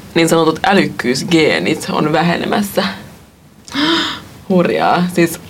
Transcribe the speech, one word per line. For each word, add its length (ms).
niin 140
sanotut 340
älykkyysgeenit 1300
on 200
vähenemässä. 720
<gasps> 760
Hurjaa. 540
Siis, 260